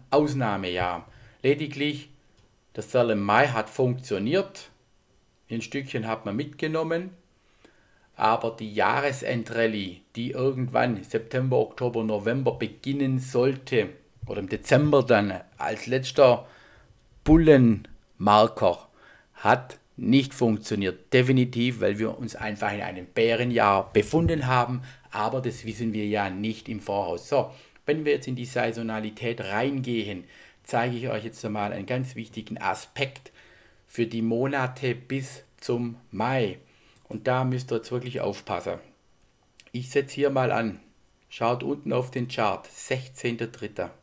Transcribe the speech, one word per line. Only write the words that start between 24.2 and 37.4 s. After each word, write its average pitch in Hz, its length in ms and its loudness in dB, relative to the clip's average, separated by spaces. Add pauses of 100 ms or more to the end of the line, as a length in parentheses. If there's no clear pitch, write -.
haben. 127 340 0 (300)
Aber 113 280 -2
das 120 240 -6
wissen 110 280 -6
wir 104 160 -4
ja 104 200 0
nicht 107 400 -6
im 110 120 -8
Voraus. 95 480 -4
So, - 240 0 (340)
wenn 151 180 -2
wir 147 100 2
jetzt 139 120 -4
in 127 80 -4
die 120 120 -8
Saisonalität 113 960 -4
reingehen, 110 840 -4 (400)
zeige 120 320 -2
ich 123 120 -6
euch 110 140 -4
jetzt 110 220 -12
einmal 104 280 -4
einen 95 140 -8
ganz 131 300 -4
wichtigen 110 420 -12
Aspekt - 720 -6 (560)
für 117 200 -2
die 113 160 -4
Monate 127 760 -2
bis - 480 -8 (160)
zum 120 380 -4 (120)
Mai. 117 480 -2 (500)
Und 110 180 -8
da 127 160 2